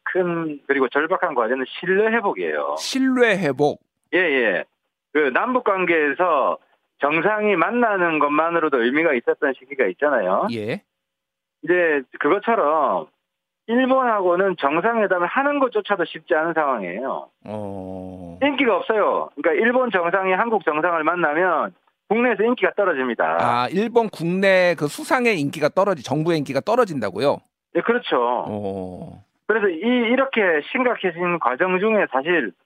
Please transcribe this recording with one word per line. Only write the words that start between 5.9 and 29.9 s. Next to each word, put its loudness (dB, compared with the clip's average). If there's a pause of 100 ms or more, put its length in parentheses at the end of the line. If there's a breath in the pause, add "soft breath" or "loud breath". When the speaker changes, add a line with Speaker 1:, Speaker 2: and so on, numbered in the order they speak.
Speaker 1:
정상이 0
만나는 0
것만으로도 0
의미가 2
있었던 0
시기가 -4
있잖아요. 0
Speaker 2:
예. -6 (800)
Speaker 1:
이제 2 (160)
그것처럼 0 (600)
일본하고는 2
정상회담을 0
하는 0
것조차도 0
쉽지 -6
않은 0
상황이에요. -4 (160)
Speaker 2:
어. -12
Speaker 1:
인기가 0
없어요. 0
그러니까 0
일본 2
정상이 0
한국 0
정상을 0
만나면 0 (360)
국내에서 0
인기가 0
떨어집니다. 0
Speaker 2:
아, 0
일본 0
국내 2
그 0
수상의 0
인기가 -2
떨어지-, 0
정부의 0
인기가 -4
떨어진다고요? 0 (360)
Speaker 1:
네, 0
그렇죠. 0
Speaker 2:
어. -8 (220)
Speaker 1:
그래서 0
이, -4 (340)